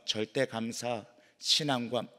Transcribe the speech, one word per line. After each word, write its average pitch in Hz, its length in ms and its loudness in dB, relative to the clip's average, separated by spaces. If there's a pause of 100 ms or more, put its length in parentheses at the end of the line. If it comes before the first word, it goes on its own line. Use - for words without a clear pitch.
절대 110 400 0
감사, 113 600 -4 (320)
신앙과 123 720 2 (120)